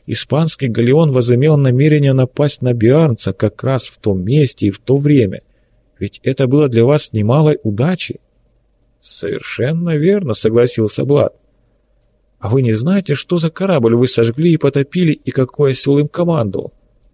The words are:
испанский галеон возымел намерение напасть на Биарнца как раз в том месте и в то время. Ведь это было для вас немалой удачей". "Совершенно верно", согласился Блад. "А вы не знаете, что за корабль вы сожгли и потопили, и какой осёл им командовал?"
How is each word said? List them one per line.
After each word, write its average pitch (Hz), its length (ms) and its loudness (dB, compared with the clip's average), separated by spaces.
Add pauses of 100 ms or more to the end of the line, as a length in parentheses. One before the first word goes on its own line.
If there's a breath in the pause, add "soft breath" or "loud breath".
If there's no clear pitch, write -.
испанский 139 640 -2
галеон 127 420 2
возымел 127 460 2
намерение 139 560 2
напасть 131 500 0
на 123 100 0
Биарнца 120 600 2
как - 320 -4
раз 131 240 -2
в - 100 -20
том 92 260 -2
месте 127 440 0
и - 20 -2
в 101 80 -8
то 131 180 0
время. 143 460 0 (560)
Ведь - 240 -10
это 135 240 -2
было 139 220 2
для 117 160 2
вас 147 280 0
немалой 139 520 2
удачей". 123 560 -4 (800)
"Совершенно 160 960 -6
верно", 165 380 0
согласился 113 680 0
Блад. 135 300 0 (1040)
"А 104 100 -8
вы 131 140 2
не 117 100 0
знаете, 160 420 -2
что - 240 -4
за 160 120 -2
корабль 151 460 0
вы 123 120 2
сожгли 123 440 0
и 156 40 2
потопили, 147 560 0
и - 180 -8
какой 135 420 0
осёл 139 260 0
им 147 100 0
командовал?" 160 640 -4 (420)